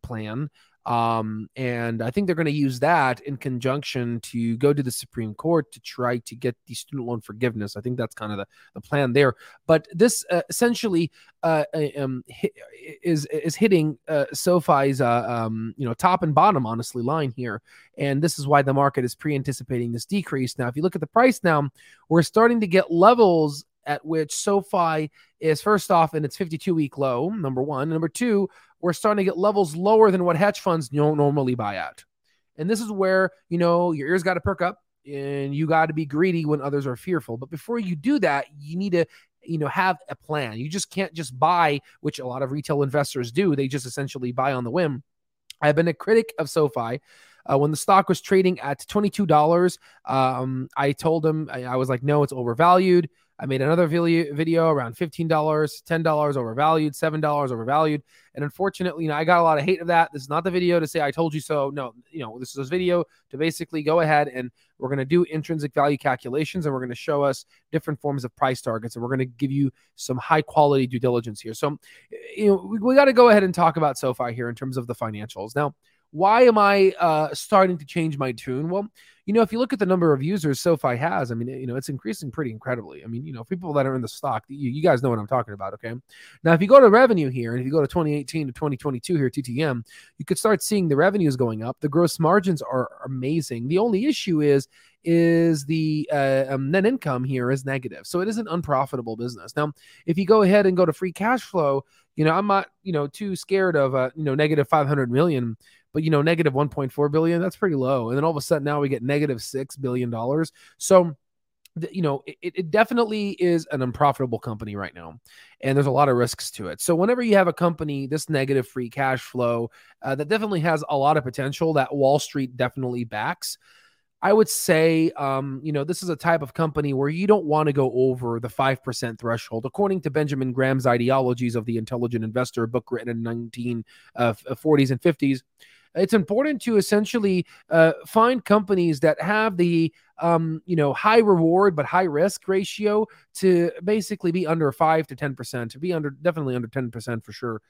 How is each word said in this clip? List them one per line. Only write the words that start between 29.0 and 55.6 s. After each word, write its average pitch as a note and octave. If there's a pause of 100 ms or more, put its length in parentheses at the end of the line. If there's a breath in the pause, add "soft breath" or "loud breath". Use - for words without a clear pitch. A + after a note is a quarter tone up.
to F#3+
get E3+
levels G3
lower G#3+
than F#3
what E3+
hedge G3+
funds E3
no-, D3+
normally C#3+
buy G#2
at. D#2 (540)
And D#3+
this A3
is A3+
where, F#3+ (180 soft breath)
you E3+
know, E3+
your C#3+
ears F3
gotta F3+
perk F#3+
up F#3 (260)
and C#3
you D#3
gotta D#3+
be D#3
greedy E3
when D3+
others C#3
are B2
fearful. D3
But C3
before A3+
you F3+
do B3
that, D3 (120)
you D3
need F#3+
to, E3 (360 soft breath)
you E3
know, D3
have F#3 (100)
a C#3
plan. C3
You C#3
just F#3
can't F#3+
just C3
buy, D#3 (180 soft breath)
which D3
a B2+
lot B2+
of C3+
retail C#3+
investors C3
do. F3
They C#3
just B2+
essentially B2+
buy C3
on B2
the A#2
whim. D3+ (580)
I've D3+
been E3+
a D#3
critic A3+
of D3
SoFi. C3 (440 soft breath)
Uh, C#3
when D3
the D3+
stock F#3+
was F#3
trading F#3
at -
twenty-two G#3
dollars, E3 (280 soft breath)
um, C3
I C#3+
told D#3+
him, D#3
I, B2+
I B2+
was C3
like, A#2+
"No, D3
it's C#3
overvalued." E3+ (280)
I -
made C3+
another E3
video, E3
video E3
around C#3+
fifteen E3
dollars, D#3